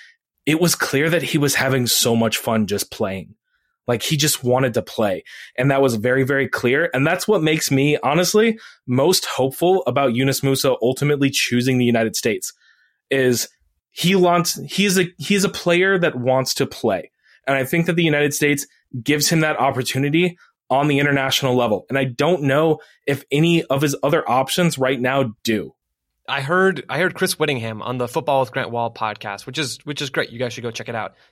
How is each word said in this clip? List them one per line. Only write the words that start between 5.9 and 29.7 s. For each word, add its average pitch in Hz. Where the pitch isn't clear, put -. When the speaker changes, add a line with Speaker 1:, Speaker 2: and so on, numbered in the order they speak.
Speaker 1:
very, 123
very 135
clear. 143
And 135
that's 175
what 208
makes 156
me, 143
honestly, 196
most 135
hopeful 170
about 123
Yunus 135
Musah 135
ultimately 139
choosing 127
the 123
United 113
States, 107
is 127
he 180
wants, 175
he's 190
a, 180
he's 190
a 196
player 185
that 170
wants 127
to 139
play. -
And 135
I 135
think 165
that 170
the 170
United 147
States 147
gives 143
him 165
that 151
opportunity 143
on 139
the 143
international 139
level. 117
And 127
I 135
don't 143
know 151
if 139
any 165
of 139
his 139
other 147
options 135
right 131
now 127
do. 104
Speaker 2:
I 139
heard, 180
I 135
heard 180
Chris 180
Whittingham 113
on 127
the 123
Football 135
with 123
Grant 120
Wahl 117
podcast, 107
which 127
is, 135